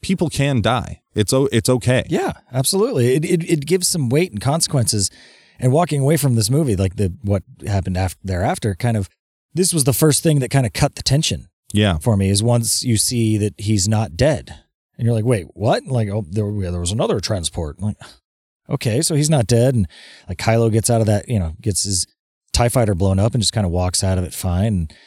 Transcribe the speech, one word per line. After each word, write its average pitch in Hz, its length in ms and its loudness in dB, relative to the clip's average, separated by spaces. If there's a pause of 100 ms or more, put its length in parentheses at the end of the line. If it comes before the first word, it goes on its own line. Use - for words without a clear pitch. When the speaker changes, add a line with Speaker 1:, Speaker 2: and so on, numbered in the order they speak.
Speaker 1:
people 180 260 -2
can 139 320 0
die. 98 400 -2 (140)
It's 104 180 0
o-, 135 200 2
it's 110 180 2
okay. 127 400 2
Speaker 2:
Yeah, 370 220 -2 (200)
absolutely. 135 640 2
It, 151 100 0
it, 170 260 0
it 143 160 0
gives 180 220 0
some 143 220 -2
weight 165 220 2
and 104 100 -8
consequences. 127 680 0 (480)
And 127 140 2
walking 147 300 2
away 147 160 2
from 135 160 2
this 110 160 2
movie, 139 260 2
like, 95 200 0
the, 95 260 0
what 101 200 0 (240)
happened 98 300 -2
af-, 92 260 -2
thereafter, 95 520 -2
kind 117 240 -2
of, 95 100 -4 (460)
this 180 180 0
was 156 120 0
the 131 80 2
first 151 300 2
thing 156 180 2
that 127 100 -4
kind 135 160 2
of 104 60 -4
cut - 240 0
the - 60 -14
tension 131 460 -2 (260)
Speaker 1:
Yeah. 101 240 4
Speaker 2:
for 110 180 2
me, 98 140 2
is 98 120 2
once 117 400 0
you 120 140 0
see 110 420 0
that 101 200 -2
he's 101 280 0
not 107 300 -2
dead. 127 380 0 (420)
And - 100 -6
you're 117 80 2
like, 110 120 0
"Wait, 117 260 0
what?" 127 340 0
Like, 120 220 -2
"Oh, 101 180 -4
there, 101 240 -4 (120)
yeah, 90 80 -4
there 87 100 -4
was 85 120 -4
another 147 280 -2
transport." 85 600 -6
Like, 104 160 -4 (760)
"Okay, 131 320 -2
so 165 120 -2
he's 151 160 0
not 131 160 2
dead." 120 280 4
And, 107 140 0 (400)
like, 90 100 -8
Kylo 113 340 2
gets 110 180 0
out 113 100 2
of 110 60 2
that, 104 220 0
you 120 100 0
know, 82 220 -2
gets - 240 -2
his 95 220 -2 (460)
tie 120 160 2
fighter 110 260 2
blown 95 240 2
up 98 160 2
and 120 80 0
just - 100 -2
kinda 101 160 0
walks 90 360 -2
out 95 140 2
of 92 60 -2
it - 100 -12
fine. 92 320 0
And, 92 260 -2 (140)